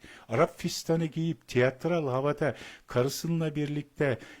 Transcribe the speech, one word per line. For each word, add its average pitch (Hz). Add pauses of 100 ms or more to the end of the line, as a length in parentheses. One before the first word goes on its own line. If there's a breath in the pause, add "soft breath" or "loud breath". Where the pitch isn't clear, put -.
(280 loud breath)
Arap 139
fistanı 165
giyip 160
tiyatral 139
havada 139 (300 loud breath)
karısıyla 156
birlikte 147 (220 loud breath)